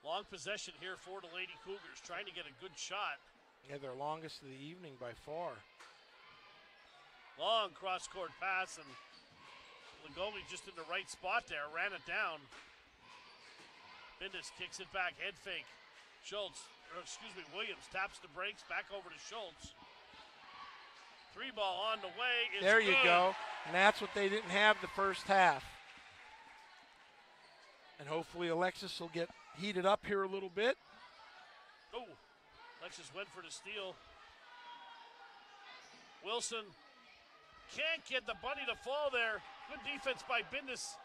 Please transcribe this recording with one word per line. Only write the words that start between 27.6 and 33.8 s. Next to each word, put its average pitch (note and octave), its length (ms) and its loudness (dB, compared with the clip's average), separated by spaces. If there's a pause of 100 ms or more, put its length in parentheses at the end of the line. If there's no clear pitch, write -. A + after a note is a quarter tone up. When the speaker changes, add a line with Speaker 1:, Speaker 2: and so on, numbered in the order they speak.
Speaker 2:
And C#3+ 80 -12
hopefully E3 400 -2
Alexis F3+ 540 2
will E3 100 -6
get E3+ 160 0 (300)
heated F3+ 300 2
up G#3 180 6
here G3+ 160 2
a G3 60 2
little F#3+ 260 -4
bit. A3 240 2 (1160)
Speaker 1:
Oh, A#3+ 100 -8 (760)
Alexis E3+ 360 -14
went G3 140 -8
for F3+ 120 -14
the E3 80 -14
steal. G3 480 -8 (2250)